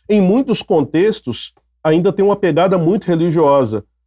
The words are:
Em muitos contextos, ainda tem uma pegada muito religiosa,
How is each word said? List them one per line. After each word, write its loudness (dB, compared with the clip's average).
Em 4
muitos 0
contextos, -2
ainda 0
tem -2
uma 0
pegada 0
muito -2
religiosa, 0